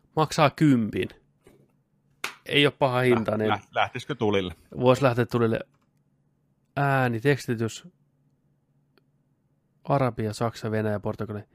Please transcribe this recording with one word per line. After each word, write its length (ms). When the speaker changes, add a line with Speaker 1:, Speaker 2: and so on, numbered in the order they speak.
Speaker 1:
Maksaa 340
kympin. 580
Ei 200
oo 60
paha 280
Speaker 2:
Läht-, 40
Speaker 1:
hintainen. 460
Speaker 2:
läht-, 240
lähtisikö 400
tulille? 400
Speaker 1:
Vois 220
lähteä 240
tulille. 340
Ääni, 440
tekstitys. 680
Arabia, 480
Saksa, 380
Venäjä, 300
Portugali. 400